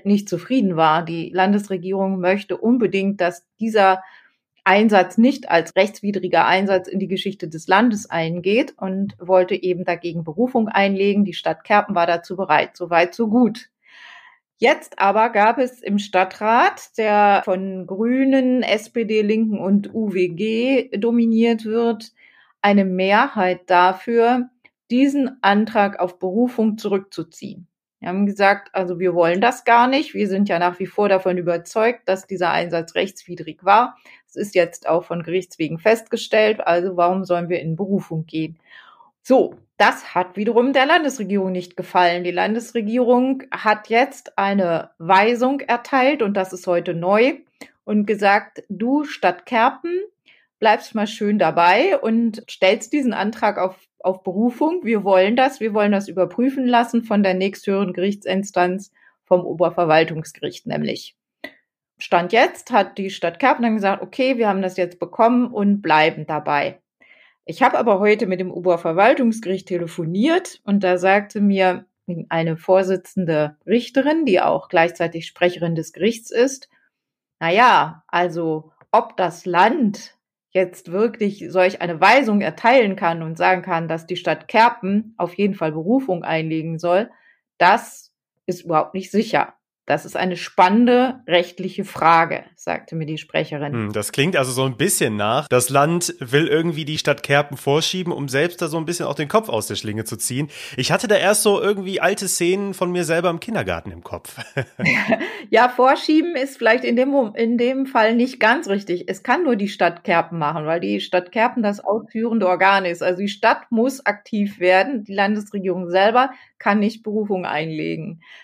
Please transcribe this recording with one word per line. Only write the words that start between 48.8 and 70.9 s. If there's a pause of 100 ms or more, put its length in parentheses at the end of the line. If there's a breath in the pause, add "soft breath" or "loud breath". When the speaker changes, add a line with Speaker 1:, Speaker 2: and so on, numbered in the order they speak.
Speaker 1:
Stadt
Kerpen, (580 soft breath)
bleibst
mal
schön
dabei
und
stellst
diesen
Antrag
auf, (240)
auf
Berufung.
Wir
wollen
das,
wir
wollen
das
überprüfen
lassen
von
der
nächsthöheren
Gerichtsinstanz, (340 soft breath)
vom
Oberverwaltungsgericht
nämlich. (840 loud breath)
Stand
jetzt
hat
die
Stadt
Kerpen
dann
gesagt,
okay,
wir
haben
das
jetzt
bekommen
und
bleiben
dabei. (640 soft breath)
Ich
habe
aber
heute
mit
dem
Oberverwaltungsgericht
telefoniert
und
da